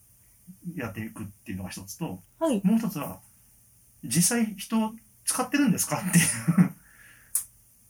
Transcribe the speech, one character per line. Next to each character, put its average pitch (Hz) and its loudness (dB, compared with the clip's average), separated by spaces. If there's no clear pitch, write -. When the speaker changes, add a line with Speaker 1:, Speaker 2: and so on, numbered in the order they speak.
Speaker 1:
う、 170 -10
や 113 -6
っ - -14
て 110 -8
い 113 -8
く 113 -12
っ - -10
て - -16
い 95 -8
う - -6
の 95 -8
が 90 -10
一 98 -12
つ - -16
と、 143 -8
Speaker 2:
は 320 2
い。 202 0
Speaker 1:
も 220 4
う - 6
一 - -2
つ 156 -8
は、 - -8
実 220 2
際 220 2
人 220 -2
使 - 0
っ - -8
て 285 2
る 285 6
ん 208 6
で - 2
す - -2
か - -2
っ - -4
て 175 8
い - 8
う 165 2
<laughs> - -10